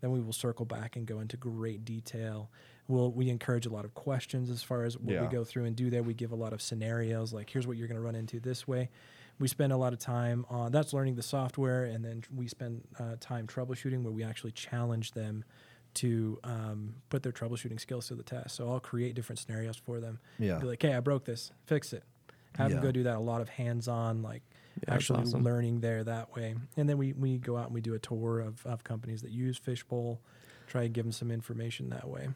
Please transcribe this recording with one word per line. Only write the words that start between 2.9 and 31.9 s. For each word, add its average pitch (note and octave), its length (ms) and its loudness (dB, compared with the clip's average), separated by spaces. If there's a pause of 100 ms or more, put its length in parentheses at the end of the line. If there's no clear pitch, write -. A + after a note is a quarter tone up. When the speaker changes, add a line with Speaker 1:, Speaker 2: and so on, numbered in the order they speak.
Speaker 1:
we B2+ 200 4
encourage A#2+ 360 2
a A#2 40 -2
lot G#2+ 140 -4
of G#2+ 100 -10
questions B2+ 540 0
as A#2+ 140 -2
far A#2+ 220 0
as A#2+ 120 0
what A#2+ 180 0
Speaker 2:
Yeah. E2 80 4
Speaker 1:
we - 60 2
go A#2+ 160 0
through A#2+ 200 -2
and A2+ 100 2
do B2 160 2
there. A#2+ 120 2
We A#2 120 0
give A#2 180 -4
a A#2 40 -4
lot A2 160 -2
of A2 100 -6
scenarios, A2+ 720 0
like, G#2 160 -8
"Here's B2+ 160 0
what B2 100 -2
you're A#2 120 -4
gonna A2+ 120 -4
run A#2 140 -2
into A2+ 260 -4
this B2 280 -4
way." B2+ 220 0 (500)
We C3+ 80 4
spend C#3 240 4
a C3 40 4
lot B2+ 160 4
of A#2+ 60 -4
time A#2+ 500 2
on, A#2+ 240 0
that's D3+ 200 4
learning C3+ 240 2
the A#2+ 60 -4
software, B2+ 640 2
and A2+ 200 -2
then A2+ 180 -6 (120)
we B2 140 -2
spend, A#2 340 -6 (160)
uh, A#2 220 -4
time A#2 260 -4
troubleshooting B2+ 560 -2
where A2+ 100 -2
we A2 120 -2
actually A2+ 280 -6
challenge A#2 600 0
them G#2+ 320 -4 (540)
to, A2+ 460 2
um, A2 500 -4 (160)
put C3+ 120 0
their B2 100 -2
troubleshooting A#2 480 -4
skills B2 280 -6
to B2+ 60 -8
the A#2+ 80 -10
test. B2 340 -8
So A#2+ 120 -2
I'll B2 120 0
create A#2+ 340 -2
different A#2 240 -6
scenarios A2+ 380 -4
for A#2+ 240 -6
them. A2+ 180 -6 (200)
Speaker 2:
Yeah. G2 200 4
Speaker 1:
Be C3+ 80 0
like, A#2+ 160 -2
"Hey, D3 120 6
I B2 60 4
broke C3+ 240 4
this. - 280 -6 (140)
Fix - 260 2
it." A#2 120 -8 (520)
Have C3+ 140 4
them C#3 80 4
Speaker 2:
Yeah. B2+ 40 2
Speaker 1:
go C3+ 100 6
do B2+ 120 4
that. A#2+ 120 4
A A2 40 0
lot A#2 200 0
of A2+ 100 -2
hands-on, A#2 720 0
like, A2+ 200 -6 (340)
Speaker 3:
Yeah, - 100 -4
that's - 100 2
Speaker 1:
actually C#3 240 4
Speaker 3:
awesome. B2 240 4
Speaker 1:
learning A#2+ 360 4
there A2+ 240 2
that A2+ 300 -4
way. A2+ 220 -4 (200)
And D3 120 4
then C#3+ 100 4
we, C3+ 140 2
we C3+ 260 4
go A#2+ 180 0
out A#2+ 100 -2
and A#2+ 80 -6
we A#2 60 0
do A2+ 140 0
a A2 40 -2
tour A#2 420 0
of, A2 260 -6
of A#2+ 180 -2
companies A2+ 380 -4
that B2+ 80 -10
use B2 280 0
Fishbowl, A#2+ 640 -2 (460)
try B2 180 0
and A#2 100 2
give A#2 120 2
'em A2+ 60 0
some A#2 180 -2
information A2+ 600 -4